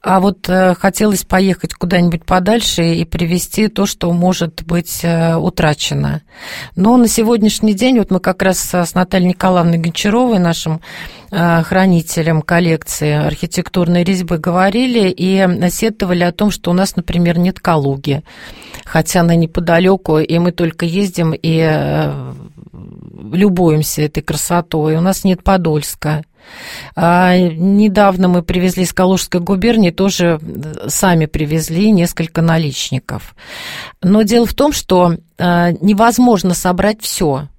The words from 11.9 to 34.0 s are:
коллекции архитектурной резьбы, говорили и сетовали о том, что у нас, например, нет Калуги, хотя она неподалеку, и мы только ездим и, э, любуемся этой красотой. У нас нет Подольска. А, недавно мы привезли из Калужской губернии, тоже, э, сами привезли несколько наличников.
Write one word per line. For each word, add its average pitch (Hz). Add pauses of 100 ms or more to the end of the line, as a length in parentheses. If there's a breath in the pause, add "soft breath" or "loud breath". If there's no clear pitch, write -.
коллекции 165
архитектурной 170
резьбы, 180
говорили 196
и 190 (240)
сетовали 185
о 175
том, 208
что -
у 175
нас, 190
например, 170
нет 180
Калуги, 139 (640 loud breath)
хотя -
она 170
неподалеку, 170
и 165
мы 175
только 170
ездим 170
и, 160
э, 147 (1000)
любуемся 175
этой 151
красотой. 156
У 160
нас 185
нет 185
Подольска. 151 (720 loud breath)
А, 180
недавно 190
мы 175
привезли 180
из 165
Калужской 185
губернии, 196
тоже, 170
э, 156
сами 165
привезли 160
несколько 170
наличников. 160 (680 loud breath)